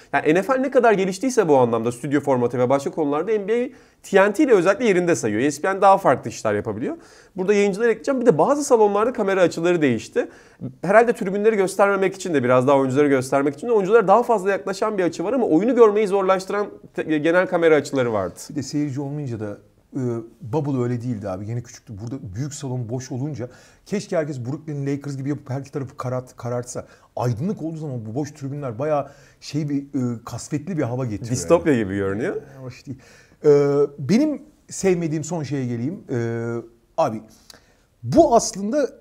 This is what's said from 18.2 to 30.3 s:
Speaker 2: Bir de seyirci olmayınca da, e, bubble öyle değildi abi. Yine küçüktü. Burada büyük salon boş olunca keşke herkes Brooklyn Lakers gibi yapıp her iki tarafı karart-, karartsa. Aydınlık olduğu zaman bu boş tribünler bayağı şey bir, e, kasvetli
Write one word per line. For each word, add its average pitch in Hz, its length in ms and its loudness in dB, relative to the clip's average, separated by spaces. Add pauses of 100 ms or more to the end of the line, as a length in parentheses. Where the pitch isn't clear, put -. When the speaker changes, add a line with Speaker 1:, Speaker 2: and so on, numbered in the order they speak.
Speaker 2:
Bir 156 40 -12
de 143 80 -4
seyirci 147 380 -4
olmayınca 139 400 -8
da, 104 180 -8 (360)
e, 139 60 -6 (400)
bubble 139 420 -4
öyle 120 200 -4
değildi 107 260 -6
abi. 95 200 -8
Yine 117 140 -8
küçüktü. - 300 -18 (100)
Burada 117 320 -12
büyük 131 200 -8
salon 127 340 -8
boş 127 240 -8
olunca 127 360 -6 (380)
keşke 196 300 -6
herkes 151 300 -4
Brooklyn 147 400 -8
Lakers 143 300 -6
gibi 131 120 -8
yapıp 147 220 -6
her 131 100 -6
iki - 120 -16
tarafı 135 240 -10
karart-, 127 400 -8
karartsa. 123 500 -8 (300)
Aydınlık 123 460 -4
olduğu 160 160 -8
zaman 127 280 -8
bu 110 80 -10
boş 147 160 -6
tribünler 135 480 -10
bayağı 143 320 -2 (300)
şey 151 280 -6
bir, 139 140 -2
e, 123 420 -4
kasvetli 151 540 -8